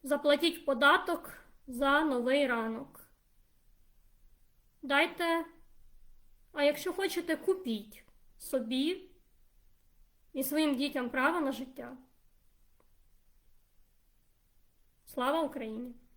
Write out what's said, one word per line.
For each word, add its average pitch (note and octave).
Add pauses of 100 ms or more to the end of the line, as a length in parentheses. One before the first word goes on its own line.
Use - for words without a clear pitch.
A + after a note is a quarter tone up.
заплатіть D4
податок D4 (340)
за C#4
новий C4+
ранок. A3+ (1700)
Дайте, E4 (1040)
а D4
якщо D4
хочете, F4
купіть B3+ (340)
собі C4 (1200)
і C4+
своїм D4
дітям B3+
право D4+
на C4+
життя. B3 (3000)
Слава C#4+
Україні! A#3+ (220)